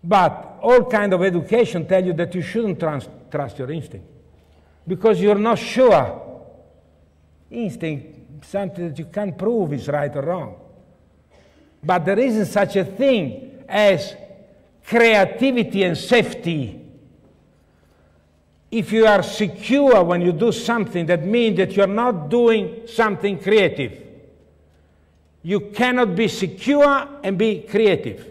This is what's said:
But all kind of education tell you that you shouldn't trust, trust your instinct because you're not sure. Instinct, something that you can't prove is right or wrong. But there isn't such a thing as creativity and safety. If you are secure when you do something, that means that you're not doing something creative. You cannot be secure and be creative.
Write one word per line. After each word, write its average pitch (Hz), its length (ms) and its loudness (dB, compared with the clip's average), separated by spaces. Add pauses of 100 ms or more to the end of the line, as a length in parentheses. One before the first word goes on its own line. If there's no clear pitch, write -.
But 180 580 0
all 240 220 6
kind 208 300 0
of 180 100 0
education 180 640 0
tell 185 160 2
you 180 80 -2
that 175 240 -4
you 180 60 -4
shouldn't 208 360 -4
trust, 151 320 -6 (220)
trust 143 260 -8
your 131 140 -8
instinct 113 360 -12 (800)
because 185 360 0
you're 202 180 4
not 233 200 0
sure. 208 680 2 (1200)
Instinct, 160 680 -8 (260)
something 175 460 -8
that 139 80 -12
you 160 80 -10
can't 202 320 -6
prove 202 360 -2
is 120 140 -8
right 147 280 -4
or 139 80 -6
wrong. 147 320 -8 (1300)
But 170 220 0
there 196 120 2
isn't 220 300 0
such 202 280 0
a 190 100 2
thing 226 840 -2
as 196 460 2 (680)
creativity 226 1000 2
and 175 120 0
safety. 170 840 -2 (1900)
If 226 200 -4
you 220 140 6
are 202 160 6
secure 220 840 2
when 175 180 0
you 175 100 2
do 190 200 0
something, 196 540 -4
that 165 180 0
means 214 340 0
that 185 160 0
you're 202 120 4
not 196 440 -4
doing 226 580 0
something 202 500 -2
creative. 175 640 0 (1400)
You 190 160 -2
cannot 240 560 0
be 214 120 0
secure 277 920 0
and 196 160 -4
be 214 240 0
creative. 185 680 0